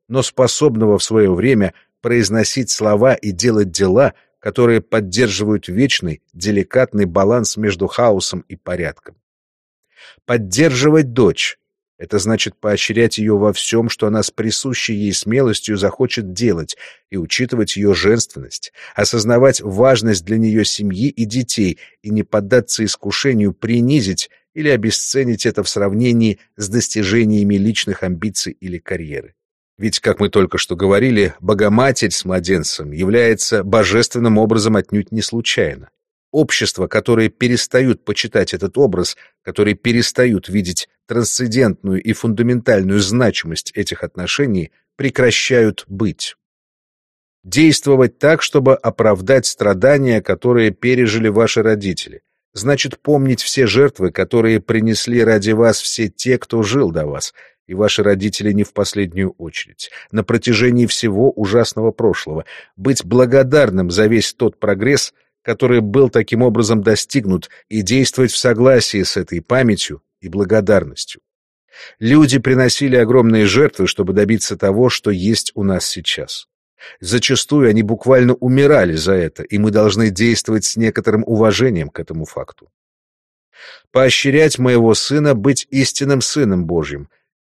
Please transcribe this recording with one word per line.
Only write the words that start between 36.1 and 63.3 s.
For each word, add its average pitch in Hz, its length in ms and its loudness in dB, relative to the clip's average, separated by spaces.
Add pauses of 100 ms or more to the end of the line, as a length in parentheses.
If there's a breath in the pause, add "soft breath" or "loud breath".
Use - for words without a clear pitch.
Общества, 113 560 -2
которые 113 420 0
перестают 123 760 -2
почитать - 500 -4
этот 92 240 -4
образ, 90 380 0 (260 soft breath)
которые 101 320 -2
перестают 117 720 0
видеть 90 400 -4 (180)
трансцендентную 113 960 -2
и 110 100 -2
фундаментальную 110 880 0
значимость 101 760 -2
этих - 300 -8
отношений, 90 640 -4 (260)
прекращают 123 920 0
быть. 98 480 -6 (1080)
Действовать 135 760 2
так, 151 240 2
чтобы 135 320 2
оправдать 113 720 0
страдания, 117 760 2
которые 113 480 0
пережили 113 580 0
ваши 110 340 2
родители, 101 600 -4 (300)
значит 127 480 -4
помнить 135 420 0
все 131 240 0
жертвы, 101 460 2
которые 113 480 0
принесли 113 640 0
ради 107 280 2
вас 113 300 2
все - 280 -4
те, 123 300 -2
кто 113 240 -4
жил 107 280 0
до 78 160 -4
вас, 73 280 -10 (320 soft breath)
и 92 80 -14
ваши 104 280 0
родители 101 500 0
не 101 120 0
в - 80 -8
последнюю 95 600 -4
очередь, - 580 -16 (200 loud breath)
на 104 140 -2
протяжении 120 600 2
всего 110 440 0
ужасного 110 600 0
прошлого, 80 520 -4 (320 loud breath)
быть 123 280 -2
благодарным 123 880 2